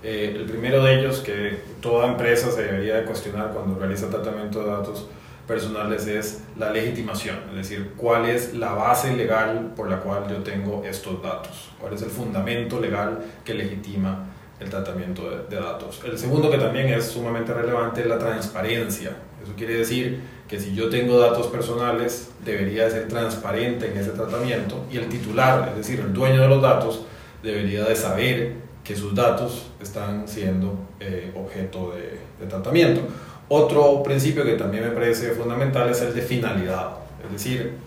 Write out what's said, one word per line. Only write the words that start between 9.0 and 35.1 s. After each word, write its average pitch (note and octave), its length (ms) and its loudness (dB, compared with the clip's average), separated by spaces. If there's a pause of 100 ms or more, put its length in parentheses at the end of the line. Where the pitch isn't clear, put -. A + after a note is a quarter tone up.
legal A2 580 0
por G2+ 160 -6
la F#2 80 0
cual G2+ 320 -4
yo G2+ 140 -4
tengo G2+ 400 -4
estos F#2+ 360 -8
datos, - 500 -8 (100)
cuál - 140 -8
es G#2 80 -6
el - 80 -6
fundamento A#2 680 -2
legal G#2 460 -2 (200)
que A2 100 -4
legitima G2 720 -4 (340)
el F#2+ 100 -8
tratamiento F#2 580 -6
de, F#2+ 280 -8
de - 40 -4
datos. - 440 -8
El A2+ 120 -6
segundo, B2+ 320 4
que - 100 4
también A#2+ 320 2
es A2+ 160 2
sumamente A#2 460 -2
relevante, A#2 500 0
es A2+ 40 2
la A2+ 140 2
transparencia. G#2+ 960 -2 (260)
Eso G2+ 140 -10
quiere A2+ 220 -2
decir B2+ 420 0 (260)
que G2+ 140 -6
si G2 160 -4
yo A2+ 140 0
tengo B2 280 6
datos A#2+ 300 6
personales, A#2+ 840 -2 (140)
debería G#2 400 0
de A2+ 80 4
ser A2+ 160 -2
transparente A2+ 840 -2
en G2 80 -4
ese G2+ 120 -2
tratamiento A2+ 800 -2
y B2+ 60 -4
el A2+ 100 -4
titular, B2+ 640 2
es G#2+ 80 -4
decir, A2 200 -4
el G2 140 -2
dueño C3 280 6
de C3 80 10
los C3+ 140 8
datos, A#2 380 4 (420)
debería G#2 420 0
de A2 120 4
saber A2 720 0 (160)
que G#2 120 -6
sus G2+ 180 -4
datos A#2+ 520 2 (160)
están G2+ 440 -6
siendo, F#2+ 460 0 (260)
eh, F#2 380 -6
objeto F#2 580 -6
de, F2 240 -10 (220)
de G2 80 -10
tratamiento. A2 540 4 (440)
Otro C#3+ 560 8
principio C#3 420 2
que A#2 100 4
también G2+ 280 0
me A#2 100 0
parece A#2 400 2